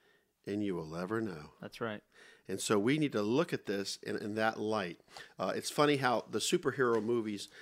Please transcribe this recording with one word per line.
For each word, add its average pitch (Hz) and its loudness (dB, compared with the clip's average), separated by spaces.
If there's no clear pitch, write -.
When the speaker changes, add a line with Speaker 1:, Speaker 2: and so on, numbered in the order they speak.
Speaker 1:
and 104 -2
you 98 0
will 80 -6
ever 95 -2
know. 80 -6
Speaker 2:
That's - -12
right. 110 -6
Speaker 1:
And 95 -4
so 107 4
we 127 4
need 147 0
to 110 2
look 135 2
at - -4
this 98 -4
in, 104 -4
in 104 -6
that 110 2
light. 107 -2
Uh, 95 0
it's - -6
funny 147 4
how 123 2
the 110 -2
superhero 123 2
movies, 107 -2